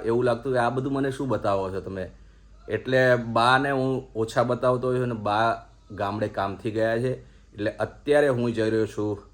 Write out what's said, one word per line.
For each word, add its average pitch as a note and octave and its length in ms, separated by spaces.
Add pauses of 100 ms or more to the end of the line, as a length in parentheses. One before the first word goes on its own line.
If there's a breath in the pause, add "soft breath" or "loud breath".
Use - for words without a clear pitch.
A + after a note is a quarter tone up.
એવું A#2 180
લાગતું A#2+ 300
કે, B2 60
"આ A#2+ 100
બધું C3 240
મને C#3 180
શું C3+ 160
બતાવો G2 440
છો F#2+ 100
તમે?" F#2+ 300 (580 soft breath)
એટલે B2+ 460
બાને A#2+ 560
હું C3 440
ઓછા A2+ 280
બતાવતો B2+ 440
હોઉં B2 100
છું. B2+ 60
અને A#2+ 100
બા G#2+ 540 (240)
ગામડે G#2 360
કામથી G2+ 440
ગયા A2 280
છે, B2+ 140 (400 soft breath)
એટલે G#2+ 180
અત્યારે D3 560
હું A#2+ 260
જઈ A2 160
રહ્યો A2 160
છું G#2 340 (140)